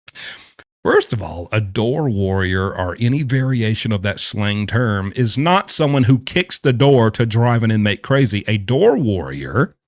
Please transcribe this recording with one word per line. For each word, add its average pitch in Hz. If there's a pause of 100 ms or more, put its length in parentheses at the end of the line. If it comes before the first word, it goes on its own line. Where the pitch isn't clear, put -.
(840)
First -
of 104
all, 85
a 110
door 117
warrior 95
or 90
any 131
variation 120
of 98
that 101
slang 104
term 104
is 117
not 175
someone 143
who 120
kicks -
the 135
door 123
to 120
drive 117
an 113
inmate 104
crazy. 131
A 107
door 139
warrior 90 (100)